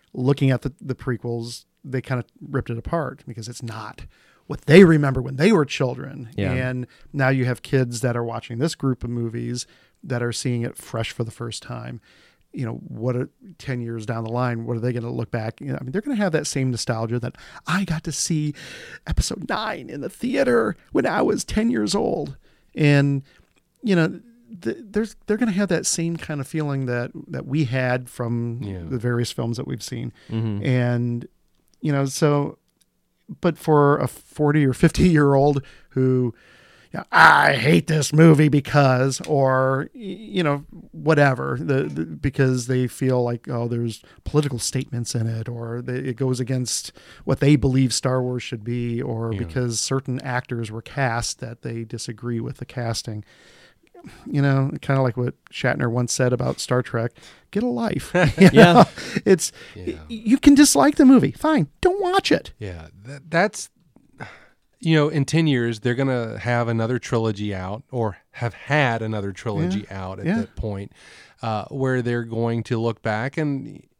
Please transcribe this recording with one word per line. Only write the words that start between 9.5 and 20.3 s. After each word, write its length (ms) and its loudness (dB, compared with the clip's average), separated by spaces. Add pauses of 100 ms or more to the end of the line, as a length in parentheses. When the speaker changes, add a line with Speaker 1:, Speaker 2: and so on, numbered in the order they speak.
Speaker 1:
that 200 -6
are 100 -2
seeing 300 -4
it 140 -8
fresh 360 -8
for 120 -6
the 60 -10
first 320 -12
time. 380 -12 (520)
You 140 -6
know, 80 -6
what 420 -6
are, 120 -4 (300)
ten 220 -8
years 260 -8
down 160 -6
the 80 -8
line, 360 -4
what 100 -4
are 40 -4
they 120 -2
gonna 180 -6
look 200 -6
back? 300 -6
You 120 -10
know, 80 -6
I 20 -12
mean, 100 -10
they're 100 -4
gonna 140 -4
have 160 0
that 140 0
same 240 -2
nostalgia 500 -4
that, 160 -8 (300)
"I 180 -2
got 200 -4
to 80 -6
see 420 -2 (520)
episode 420 -2
nine 420 -6
in 120 -10
the 80 -8
theater 680 0 (160)